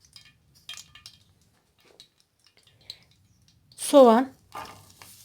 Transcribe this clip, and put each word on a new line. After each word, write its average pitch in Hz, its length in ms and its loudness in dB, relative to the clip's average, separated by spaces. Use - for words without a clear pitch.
Soğan. 262 560 2